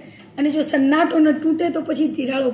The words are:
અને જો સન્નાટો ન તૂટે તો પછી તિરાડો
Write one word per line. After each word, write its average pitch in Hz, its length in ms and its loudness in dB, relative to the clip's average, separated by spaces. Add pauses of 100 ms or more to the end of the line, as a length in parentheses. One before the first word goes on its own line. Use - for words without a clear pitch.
(380)
અને 294 140 0
જો 302 100 0
સન્નાટો 311 640 2
ન 311 40 6 (140)
તૂટે 320 320 0
તો 320 80 -4
પછી 285 320 -2
તિરાડો 262 400 -2